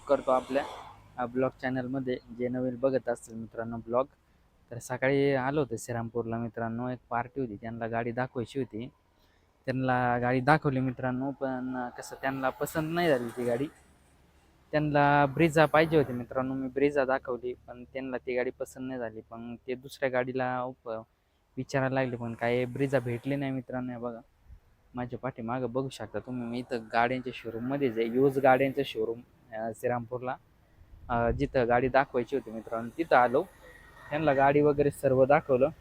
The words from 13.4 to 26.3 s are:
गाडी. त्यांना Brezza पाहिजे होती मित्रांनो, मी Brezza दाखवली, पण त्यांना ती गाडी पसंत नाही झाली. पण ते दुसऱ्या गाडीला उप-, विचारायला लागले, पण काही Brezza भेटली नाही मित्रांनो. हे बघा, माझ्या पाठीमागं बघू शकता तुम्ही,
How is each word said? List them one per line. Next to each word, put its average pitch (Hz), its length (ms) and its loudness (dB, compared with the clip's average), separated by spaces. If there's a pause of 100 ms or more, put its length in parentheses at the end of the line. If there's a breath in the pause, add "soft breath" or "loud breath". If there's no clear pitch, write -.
गाडी. 120 240 0 (1040)
त्यांना 147 540 4 (120)
Brezza 156 280 6
पाहिजे 156 320 4
होती 131 160 2
मित्रांनो, 127 400 -4
मी 135 140 -4
Brezza 139 380 2
दाखवली, 123 480 -2 (140)
पण 123 160 -16
त्यांना 131 340 -8
ती 123 180 -4
गाडी 123 140 0
पसंत 131 380 -10
नाही 131 120 -8
झाली. 110 220 -8
पण 117 340 -14
ते 127 200 -8
दुसऱ्या 131 340 -6
गाडीला 127 520 -2
उप-, 123 400 -8 (560)
विचारायला 131 360 -2
लागले, 131 220 0
पण 117 180 -6
काही 120 320 0
Brezza 131 340 0
भेटली 123 360 -4
नाही 139 160 -4
मित्रांनो. 127 400 -6
हे 123 60 -10
बघा, 117 220 -8 (760)
माझ्या 123 240 -6
पाठीमागं 123 520 -4
बघू 131 180 -2
शकता 107 300 -8
तुम्ही, 123 280 -8